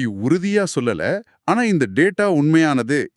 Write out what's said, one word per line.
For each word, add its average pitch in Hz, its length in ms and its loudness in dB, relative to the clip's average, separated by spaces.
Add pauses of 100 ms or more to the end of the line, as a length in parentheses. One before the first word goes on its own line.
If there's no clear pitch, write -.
(240)
உறுதியா 190 400 0 (100)
சொல்லல, 110 300 -2 (460)
ஆனா 226 200 0
இந்த 151 160 2 (100)
டேட்டா 196 300 0 (140)
உண்மையானது, 147 580 2 (180)